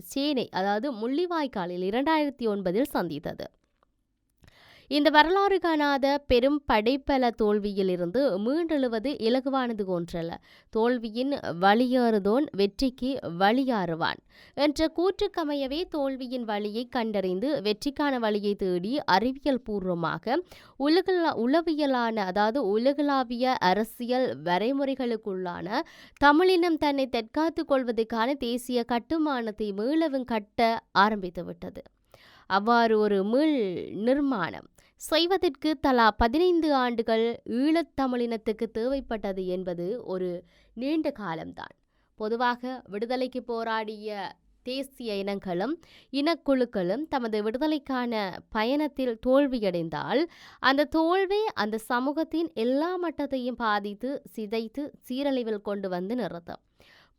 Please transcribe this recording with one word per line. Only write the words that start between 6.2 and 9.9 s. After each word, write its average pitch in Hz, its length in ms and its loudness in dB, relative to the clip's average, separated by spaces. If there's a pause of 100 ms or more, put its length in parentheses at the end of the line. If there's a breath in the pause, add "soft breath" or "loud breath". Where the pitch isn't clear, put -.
பெரும் 254 380 4
படைப்பல 254 720 2
தோல்வியிலிருந்து 196 840 0 (180)
மீண்டெழுவது 262 800 -2
இலகுவானது 247 640 -2
ஒன்றல்ல. 170 460 -4 (420 soft breath)